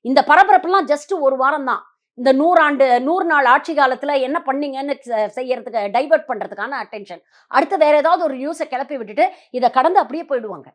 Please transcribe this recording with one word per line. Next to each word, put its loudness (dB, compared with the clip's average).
இந்த 2
பரபரப்புலாம் 4
just -4
ஒரு 2
வாரம் 0
தான். -6
இந்த 2
நூறாண்டு, 2
நூறு -2
நாள் 2
ஆட்சி 2
காலத்துல 0
என்ன -4
பண்ணீங்கன்னு -6
செ-, -4
செய்யறதுக்கு, -6
டைவர்ட் 0
பண்றதுக்கான -8
அட்டென்ஷன். -16
அடுத்து -2
வேற 4
ஏதாவது 2
ஒரு -2
நியூஸை -8
கிளப்பி -8
விட்டுட்டு -2
இதை 0
கடந்து 2
அப்படியே -2
போயிடுவாங்க. -8